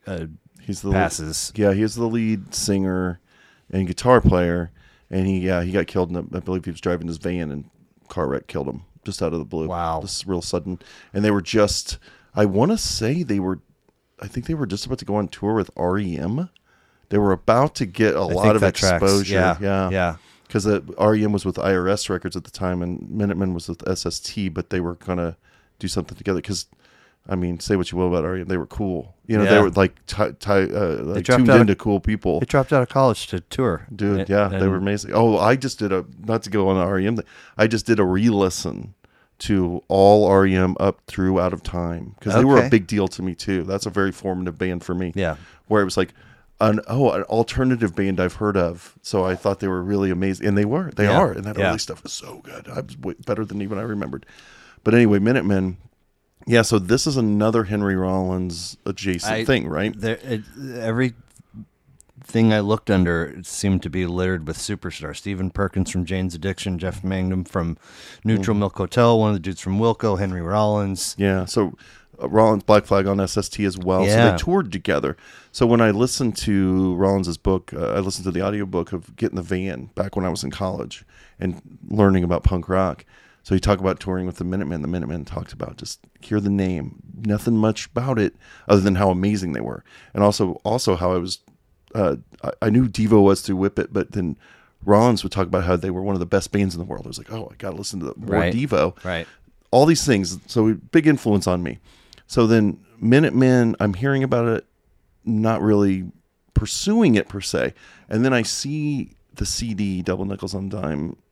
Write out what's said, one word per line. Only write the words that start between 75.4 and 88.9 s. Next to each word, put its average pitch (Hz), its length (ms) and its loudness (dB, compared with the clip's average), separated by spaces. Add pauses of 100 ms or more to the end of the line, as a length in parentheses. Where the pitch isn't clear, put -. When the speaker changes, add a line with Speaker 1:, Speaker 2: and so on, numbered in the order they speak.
Speaker 2:
So 123 140 2
when 117 140 6
I 113 100 6
listened 113 480 0
to 95 580 2
Rollins's 95 420 0
book, 95 380 -2
uh, 64 160 -2
I 90 80 0
listened 95 240 -6
to 95 60 -2
the 87 120 -2
audiobook 95 500 -4
of 85 240 -10
Get 113 140 -2
in - 60 -8
the 90 60 -4
Van 90 520 -6
back 101 220 -6
when 95 80 -2
I 92 60 -2
was 82 120 -6
in 67 80 -6
college 92 540 -8 (340)
and 87 220 -6 (280)
learning 98 360 4
about 87 200 0
punk 90 240 0
rock. 92 360 -2 (380)
So - 120 -2
he 92 60 2
talked 98 200 0
about 92 200 -2
touring 92 260 -6
with 87 120 -8
the 92 60 -6
Minutemen. 87 380 -4
The 71 60 -6
Minutemen 82 360 -6
talked - 280 -10
about - 240 -12
just - 240 -14 (200)
hear 107 200 -2
the 101 100 0
name, 92 460 -2 (280)
nothing 107 320 0
much 110 300 0
about 123 320 -4
it 101 160 0 (340)
other 101 120 8
than 95 160 2